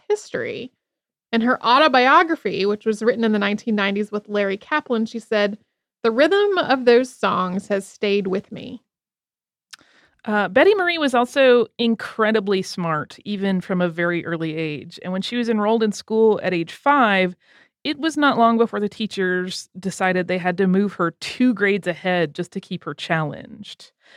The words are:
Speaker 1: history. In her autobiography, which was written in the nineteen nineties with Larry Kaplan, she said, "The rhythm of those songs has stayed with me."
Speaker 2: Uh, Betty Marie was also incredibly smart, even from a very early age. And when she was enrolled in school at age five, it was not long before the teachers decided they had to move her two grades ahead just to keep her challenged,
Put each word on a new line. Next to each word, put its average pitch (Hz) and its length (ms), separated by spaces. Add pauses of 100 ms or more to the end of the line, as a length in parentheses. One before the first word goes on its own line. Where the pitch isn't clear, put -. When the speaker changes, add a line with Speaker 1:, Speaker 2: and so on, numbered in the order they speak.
Speaker 1:
history. 240 640 (600)
In 226 100
her 247 240
autobiography, 262 1000
which 208 200
was 220 160
written 226 220
in 220 80
the 208 80
nineteen 208 360
nineties 202 360
with 208 180
Larry 202 280
Kaplan, 247 480
she 226 140
said, 208 380 (460)
"The 226 80
rhythm 370 460
of 262 280
those 247 240
songs 190 600
has 202 180
stayed 202 400
with 190 240
me." - 320 (1400)
Speaker 2:
Uh, 208 240
Betty 320 260
Marie 349 220
was 285 160
also 247 540 (100)
incredibly 220 840
smart, 165 640
even 196 380
from 185 180
a 180 80
very 170 380
early 160 300
age. 160 480
And 185 100
when 190 80
she 240 160
was 240 100
enrolled 220 360
in 214 100
school 220 500
at 185 100
age 165 200
five, 202 640 (500)
it 294 140
was 302 180
not 285 200
long 233 200
before 220 240
the 208 80
teachers 185 800 (100)
decided 185 480
they 185 100
had 180 200
to 190 100
move 190 260
her 170 180 (100)
two 247 320
grades 196 340
ahead 175 480
just 175 160
to 202 80
keep - 240
her 151 100
challenged, - 1000 (240)